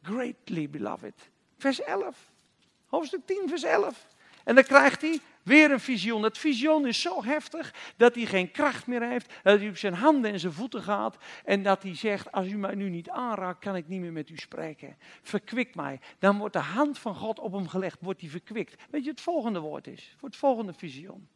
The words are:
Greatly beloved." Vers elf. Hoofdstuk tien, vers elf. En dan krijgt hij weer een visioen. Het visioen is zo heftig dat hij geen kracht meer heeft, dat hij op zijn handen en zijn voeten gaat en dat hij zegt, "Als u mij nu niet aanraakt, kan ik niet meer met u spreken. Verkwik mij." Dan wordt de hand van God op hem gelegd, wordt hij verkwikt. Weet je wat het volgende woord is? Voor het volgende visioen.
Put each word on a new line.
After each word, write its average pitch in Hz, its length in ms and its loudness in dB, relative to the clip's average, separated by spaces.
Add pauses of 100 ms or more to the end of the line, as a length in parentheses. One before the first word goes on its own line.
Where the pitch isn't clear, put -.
Greatly 190 680 -6
beloved." - 600 -10 (280)
Vers 269 240 -2
elf. 381 340 -4 (720)
Hoofdstuk 311 400 -4
tien, 392 220 -2
vers 294 140 -4
elf. 370 440 0 (380)
En 233 100 2
dan 262 100 12
krijgt 277 360 8
hij 311 200 -2 (220)
weer 294 280 8
een 269 100 2
visioen. 220 420 -2
Het 214 160 0
visioen 294 480 2
is 233 140 0
zo 339 240 -4
heftig 302 500 -6 (220)
dat 240 180 8
hij 233 100 -4
geen 190 260 0
kracht 294 360 -2
meer 247 160 -2
heeft, 240 300 -4 (100)
dat 202 160 8
hij 208 100 -2
op 185 80 -8
zijn 190 180 -2
handen 240 380 4
en 190 80 -4
zijn 165 120 -2
voeten 208 300 -8
gaat 202 340 -2 (280)
en 202 180 2
dat 190 200 2
hij 185 140 -10
zegt, 202 360 -4
"Als 185 140 -2
u 202 100 -6
mij 196 180 -4
nu 202 140 -4
niet 170 220 -8
aanraakt, 214 500 -6
kan 196 160 -6
ik 160 120 -8
niet 190 120 -6
meer 170 120 -8
met 151 180 -10
u 165 60 -18
spreken. 147 600 -14 (260)
Verkwik - 520 -4
mij." 139 260 -8 (180)
Dan 202 200 4
wordt 208 160 -6
de 180 60 0
hand 233 380 -2
van 208 160 -6
God 214 240 -6
op 233 140 -8
hem 190 160 -6
gelegd, 185 320 -6
wordt 185 200 -8
hij 160 100 -14
verkwikt. 165 600 -12
Weet 294 140 -6
je 269 40 -6
wat 294 100 -10
het - 20 -20
volgende 233 400 -2
woord 151 260 -10
is? - 320 -20
Voor 277 100 -16
het - 100 -18
volgende 226 340 0
visioen. 160 640 -16